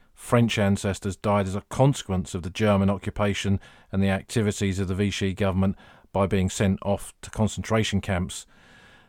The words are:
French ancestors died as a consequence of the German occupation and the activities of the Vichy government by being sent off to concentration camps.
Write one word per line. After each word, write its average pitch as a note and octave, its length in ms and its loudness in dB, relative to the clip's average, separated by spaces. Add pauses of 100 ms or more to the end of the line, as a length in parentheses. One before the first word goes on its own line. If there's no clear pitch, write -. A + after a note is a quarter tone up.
(140)
French A#2+ 460 2
ancestors G2 560 0
died G2+ 320 0
as F#2+ 80 -4
a G2+ 140 -6
consequence G2 680 0
of F2 80 -6
the F2+ 60 -8
German G2 400 4
occupation G2+ 680 -2 (300)
and G2 140 0
the G2 60 2
activities G2 680 0
of F#2+ 120 -2
the F#2+ 60 -2
Vichy G2 380 0
government F#2+ 440 0 (340)
by G2 160 0
being F#2+ 220 2
sent F#2+ 320 0
off - 400 -4
to - 80 -16
concentration G#2+ 720 -2
camps. F2 440 -4 (640)